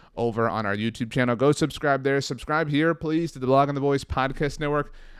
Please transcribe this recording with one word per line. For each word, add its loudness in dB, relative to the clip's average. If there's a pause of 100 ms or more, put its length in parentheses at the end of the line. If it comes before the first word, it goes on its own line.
(160)
over 0
on -2
our 0
YouTube -4
channel. 2
Go 4
subscribe 0
there. 2
Subscribe -4
here, 4
please, -2
to -16
the -2
Blogging 4
the -4
Boys 0
Podcast -2
Network. -2 (260)